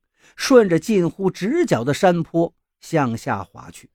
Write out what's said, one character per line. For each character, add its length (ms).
顺 320
着 100
近 320
乎 220
直 340
角 180
的 100
山 300
坡 300
向 340
下 280
滑 280
去。 240